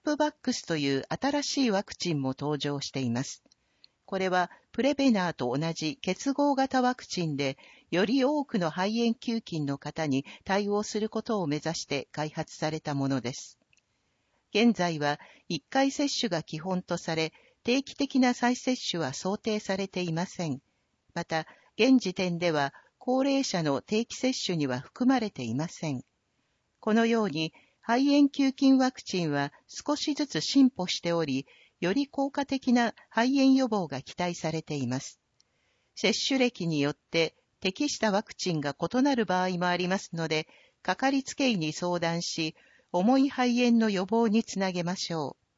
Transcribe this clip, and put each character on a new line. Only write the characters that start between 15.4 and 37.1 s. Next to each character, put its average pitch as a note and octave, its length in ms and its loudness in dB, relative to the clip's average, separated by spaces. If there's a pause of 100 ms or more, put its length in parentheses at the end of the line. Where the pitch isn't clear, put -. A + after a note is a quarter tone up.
一 E3 200 -4
回 C4+ 220 2
接 C#4+ 160 0
種 B3 220 -4
が E3 140 -2
基 - 160 -10
本 F#3 220 -4
と F3 160 -4
さ E3 180 -6
れ、 D#3+ 180 -2 (300)
定 B3+ 180 2
期 - 140 -10
的 C#4 240 0
な B3 160 4
再 B3 200 2
接 B3+ 200 -2
種 - 240 -4
は C#3+ 140 -2
想 G3 240 -4
定 G#3+ 220 -2
さ G3 160 -4
れ G3 120 -4
て F#3 160 -4
い E3+ 100 -2
ま E3+ 140 -2
せ E3 220 -6
ん。 C#3 120 -6 (520)
ま E3+ 120 -6
た、 D#3+ 220 -4 (300)
現 B3+ 220 8
時 F#3 140 -2
点 F3+ 240 -2
で E3+ 140 2
は、 C#3+ 220 0 (260)
高 C4 240 0
齢 C#4 200 2
者 F3 200 -2
の C#3 180 0
定 G#3+ 240 -2
期 - 100 -14
接 B3+ 180 0
種 - 220 -4
に D3 120 0
は B2+ 120 -2
含 B3 320 0
ま C4 80 4
れ G#3+ 120 -4
て B2+ 120 -10
い A#2 120 -4
ま D3+ 120 -2
せ D#3+ 240 -6
ん。 B2 120 -6 (760)
こ G#3+ 140 -2
の A3+ 120 4
よ A3+ 180 2
う G3 60 0
に、 D#3+ 240 -4 (280)
肺 B3 240 2 (100)
炎 C#4+ 140 8
球 C4+ 220 0
菌 C4+ 260 6
ワ C4 140 2
ク - 120 -12
チ F#3 180 -2
ン D#3 100 0
は C#3+ 220 -2 (140)
少 - 280 -4
し C#4+ 200 -2
ず D4+ 100 -2
つ A#3 160 -4
進 C4+ 280 6
歩 F3+ 180 -6
し - 140 -6
て E3+ 120 0
お E3 100 2
り、 C#3 220 -2 (340)
よ F3 140 2
り C#4 140 0
効 C#4 240 -4
果 C#4 140 -4
的 C4 280 0
な A#3+ 220 4 (140)
肺 B3+ 300 2
炎 C4+ 140 8
予 C4 140 4
防 G3+ 200 0
が C3+ 140 -6
期 - 160 -16
待 F3+ 160 -2
さ D#3+ 180 -4
れ D#3+ 100 -2
て D3+ 140 -6
い C3+ 120 -2
ま B2+ 120 -2
す。 - 200 -14 (760)
接 F#3 180 0 (140)
種 C4+ 120 2
歴 A#3+ 260 0
に D#3 140 0
よ C#3+ 120 2
っ - 60 -8 (140)